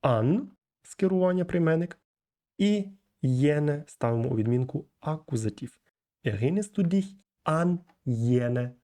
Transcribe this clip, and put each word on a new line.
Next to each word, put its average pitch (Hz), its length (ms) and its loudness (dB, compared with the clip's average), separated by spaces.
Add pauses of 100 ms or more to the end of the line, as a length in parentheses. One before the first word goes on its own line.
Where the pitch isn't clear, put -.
An, 131 460 2 (360)
з - 120 -20
керування 185 500 2
прийменник. 170 540 0 (580)
І 202 280 2 (380)
jene 147 640 2
ставимо 117 420 -2
у 127 60 -2
відмінку 123 500 -2 (140)
акузатив. 127 800 -6 (460)
Erinnerst 143 540 -2
du 175 80 2
dich 190 280 0 (300)
an 170 320 0 (280)
jene 123 680 0 (120)